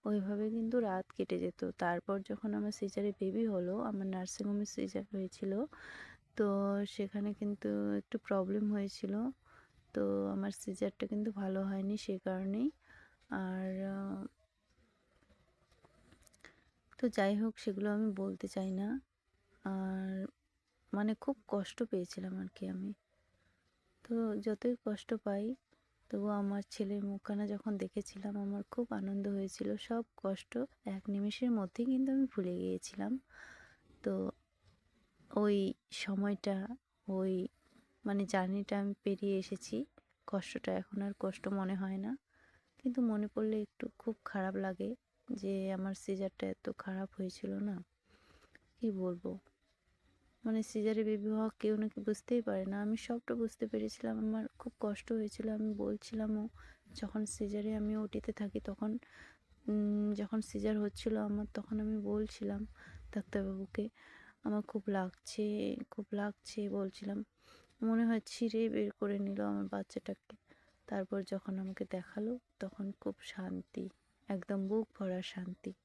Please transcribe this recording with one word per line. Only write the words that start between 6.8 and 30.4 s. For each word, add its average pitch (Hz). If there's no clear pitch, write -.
সেখানে 208
কিন্তু 208
একটু 202
প্রবলেম 202
হয়েছিল, 202
তো 208
আমার 196
সিজারটা 196
কিন্তু 214
ভালো 190
হয়নি 196
সে 196
কারণেই। 190
আর, 190
আহ, 196
তো 247
যাই 202
হোক, 220
সেগুলো 202
আমি 214
বলতে 190
চাই 190
না। 196
আর 190
মানে 208
খুব -
কষ্ট 202
পেয়েছিলাম 185
আর 185
কি 190
আমি। 185
তো 226
যতই 214
কষ্ট 214
পাই, 208
তবু 202
আমার 202
ছেলের 202
মুখখানা 202
যখন 202
দেখেছিলাম, 196
আমার 202
খুব 240
আনন্দ 196
হয়েছিল। 196
সব 226
কষ্ট -